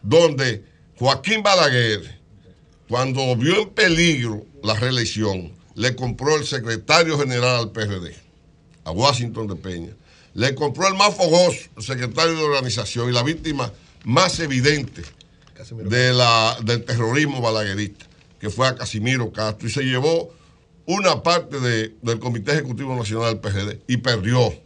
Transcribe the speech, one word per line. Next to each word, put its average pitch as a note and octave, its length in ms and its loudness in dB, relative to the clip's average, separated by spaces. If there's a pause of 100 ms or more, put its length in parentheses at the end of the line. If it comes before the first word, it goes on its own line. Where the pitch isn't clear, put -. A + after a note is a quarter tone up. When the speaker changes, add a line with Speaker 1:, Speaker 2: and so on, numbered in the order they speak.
Speaker 1:
donde C3 600 4 (340)
Joaquín C3+ 460 0
Balaguer, B2+ 760 2 (720)
cuando B2+ 460 0
vio E3 280 2
en - 60 -8
peligro D#3+ 760 2 (180)
la G#2+ 120 0
reelección, G#2+ 760 -2 (240)
le B2 200 -2
compró B2+ 420 -2
el D3 80 -4
secretario C#3+ 760 0
general B2 380 0
al A2 140 -4
P A2+ 100 -8
R G2+ 180 -4
D, D#2 160 -12 (680)
a D#2+ 60 -8
Washington A#2 560 -2
de G2 80 -8
Peña. E2+ 360 -10 (420)
Le C3 220 0
compró D3+ 320 -2
el F#3+ 60 2
más G3+ 220 2
fogoso, F3 440 4 (180)
el A#2+ 60 -12
secretario C3 520 -2
de D#3 80 -2
organización B2 680 -2
y B2 40 0
la A#2+ 100 2
víctima D3 480 -4 (320)
más D#3+ 360 2
evidente C#3+ 640 0 (500)
Speaker 2:
Casimiro A2+ 360 -10
Speaker 1:
de B2+ 240 4
la, A#2 500 4
del A#2 220 0
terrorismo B2 560 0
balaguerista, G#2+ 640 -2 (340)
que G#2+ 100 -6
fue B2 180 0
a B2+ 80 0
Casimiro A#2+ 580 -2
Castro, A2 340 -4
y A2 40 -4
se C#3 120 -4
llevó D3+ 500 0 (520)
una F3 360 2
parte E3+ 380 0
de, A#2 420 0
del A#2 180 -2
Comité A#2+ 340 -2
Ejecutivo C3 420 -4
Nacional A2+ 360 -2
del G#2+ 80 -6
P G2+ 100 -6
R G2 160 -2
D - 220 -10
y B2 100 0
perdió A#2 560 2 (120)